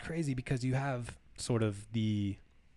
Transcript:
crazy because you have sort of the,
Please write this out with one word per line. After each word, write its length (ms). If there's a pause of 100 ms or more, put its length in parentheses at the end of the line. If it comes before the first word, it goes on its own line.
crazy 320
because 300
you 100
have 420 (200)
sort 260
of 300
the, 440 (400)